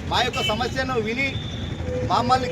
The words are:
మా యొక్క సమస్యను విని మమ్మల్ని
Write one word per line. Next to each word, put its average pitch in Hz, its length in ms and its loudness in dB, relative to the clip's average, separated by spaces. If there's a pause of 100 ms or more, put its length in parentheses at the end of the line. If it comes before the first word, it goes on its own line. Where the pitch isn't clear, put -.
(120)
మా 180 160 4
యొక్క 247 240 -2
సమస్యను 254 460 0 (100)
విని 262 220 0 (840)
మమ్మల్ని 247 380 4